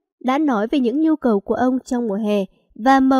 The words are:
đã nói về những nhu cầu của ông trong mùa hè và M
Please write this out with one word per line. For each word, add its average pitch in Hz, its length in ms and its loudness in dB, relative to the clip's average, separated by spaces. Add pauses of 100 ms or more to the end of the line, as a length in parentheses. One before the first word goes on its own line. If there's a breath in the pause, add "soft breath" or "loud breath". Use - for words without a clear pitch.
(200)
đã 262 180 0
nói 247 280 0
về 302 140 -2
những 247 200 -2
nhu 320 160 2
cầu 214 240 0
của - 140 -6
ông 254 300 -2
trong 240 240 -4
mùa 196 60 -4
hè 208 300 -2 (300)
và 269 260 2
M 262 200 4